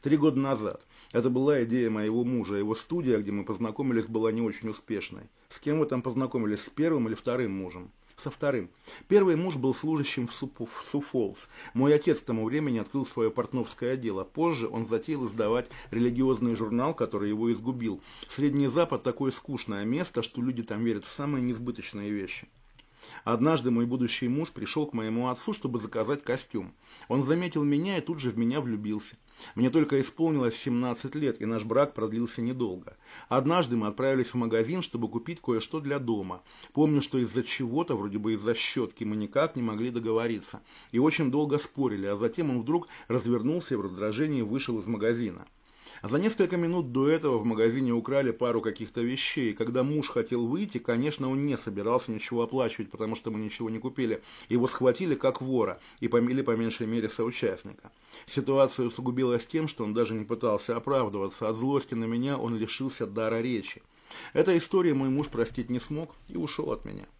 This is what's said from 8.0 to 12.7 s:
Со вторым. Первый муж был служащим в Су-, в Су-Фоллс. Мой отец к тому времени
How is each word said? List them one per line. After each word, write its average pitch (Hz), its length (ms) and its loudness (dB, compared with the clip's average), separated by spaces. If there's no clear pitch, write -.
Со 139 140 -6
вторым. 127 360 -2
Первый 190 300 6
муж 175 180 0
был 131 180 2
служащим 143 540 -2
в - 80 -8
Су-, 135 240 -8
в - 320 -10
Су-Фоллс. 127 580 -2
Мой 139 220 6
отец 147 240 4
к - 60 -14
тому 110 220 -2
времени 135 320 0